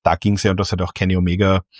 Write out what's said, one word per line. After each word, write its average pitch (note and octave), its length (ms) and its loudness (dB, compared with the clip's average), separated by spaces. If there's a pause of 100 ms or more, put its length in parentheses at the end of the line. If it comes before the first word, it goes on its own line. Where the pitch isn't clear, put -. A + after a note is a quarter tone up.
Da E2 100 4
ging's G2+ 300 -2
ja, G2+ 80 2
und F#2 80 -2
das F#2+ 100 -2
hat F#2 100 -4
auch F2 140 -6
Kenny F#2 220 0
Omega, F#2 460 2 (180)